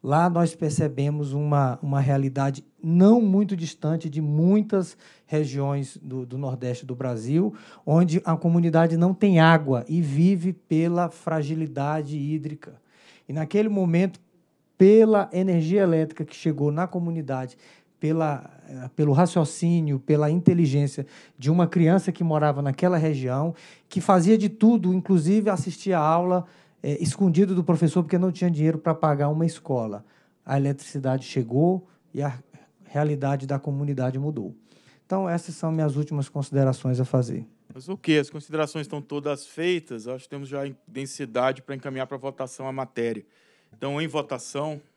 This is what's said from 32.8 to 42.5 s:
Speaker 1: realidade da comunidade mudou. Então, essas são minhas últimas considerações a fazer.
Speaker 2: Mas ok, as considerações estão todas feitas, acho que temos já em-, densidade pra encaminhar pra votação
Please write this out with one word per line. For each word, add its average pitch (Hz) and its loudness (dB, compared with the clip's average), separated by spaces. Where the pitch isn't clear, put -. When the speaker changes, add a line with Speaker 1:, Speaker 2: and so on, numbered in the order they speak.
Speaker 1:
realidade 143 -2
da 139 -2
comunidade 135 -4
mudou. 139 -6
Então, 190 -2
essas 170 -6
são 160 -4
minhas 156 0
últimas 147 -4
considerações 135 0
a 127 0
fazer. 123 -2
Speaker 2:
Mas 131 -18
ok, 165 0
as 139 -2
considerações 151 -6
estão 147 -10
todas 143 -6
feitas, 156 -6
acho 127 -12
que - -20
temos 139 -12
já 139 -8
em-, 135 -14
densidade 131 -4
pra 139 -12
encaminhar 131 -8
pra 139 -12
votação 135 -10